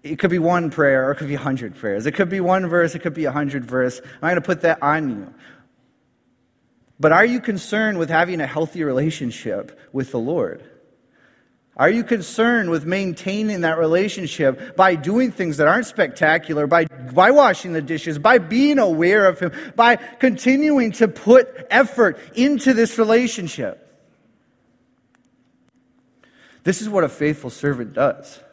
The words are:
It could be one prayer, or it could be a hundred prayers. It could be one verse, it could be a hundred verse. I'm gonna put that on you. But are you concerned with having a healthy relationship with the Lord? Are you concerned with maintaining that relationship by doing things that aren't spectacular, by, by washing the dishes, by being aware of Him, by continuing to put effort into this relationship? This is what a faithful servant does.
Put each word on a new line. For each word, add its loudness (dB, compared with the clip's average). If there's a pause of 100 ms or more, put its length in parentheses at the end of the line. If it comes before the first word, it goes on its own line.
It -10
could 0
be 0
one 0
prayer, 2
or -2
it -2
could -10
be -6
a -8
hundred -6
prayers. -6
It -4
could -2
be -6
one 0
verse, 0
it -10
could -8
be -6
a -2
hundred -4
verse. -2 (220)
I'm -2
gonna 0
put -4
that 0
on 0
you. -10 (1600)
But 2
are 4
you -2
concerned -4
with -4
having 0
a -4
healthy -6
relationship -6 (140)
with -8
the -4
Lord? -6 (1120)
Are 2
you -2
concerned -2
with -2
maintaining -4
that 0
relationship -2
by 4
doing -2
things -6
that 4
aren't 2
spectacular, -2
by, 2
by 2
washing 4
the -4
dishes, -6
by 4
being 2
aware 4
of 0
Him, -4 (240)
by 6
continuing 0
to 2
put 4
effort 2 (160)
into 2
this 2
relationship? -2 (2750)
This -2
is -8
what 0
a 0
faithful -4
servant -6
does. -4 (140)